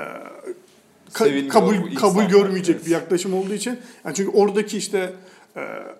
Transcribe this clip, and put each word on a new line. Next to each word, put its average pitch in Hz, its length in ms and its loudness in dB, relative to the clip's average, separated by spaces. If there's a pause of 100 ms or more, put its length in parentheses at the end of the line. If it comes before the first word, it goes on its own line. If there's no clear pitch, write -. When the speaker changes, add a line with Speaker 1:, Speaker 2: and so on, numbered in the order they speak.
(1120)
Speaker 1:
ka-, 226 120 0
Speaker 2:
Sevilmiyor 139 280 2
Speaker 1:
kabul, 208 240 4
Speaker 2:
bu 175 180 -4
Speaker 1:
kabul 214 280 2
Speaker 2:
insanlar, 185 80 2
Speaker 1:
görmeyecek 190 460 4
Speaker 2:
evet. 165 100 -10
Speaker 1:
bir 165 40 0
yaklaşım 175 440 -2
olduğu 190 200 -4
için. 240 240 -6 (260)
Yani 160 100 -8
çünkü 196 160 -2
oradaki 208 480 2
işte, 185 340 -4 (440)
e, 156 40 -10 (400)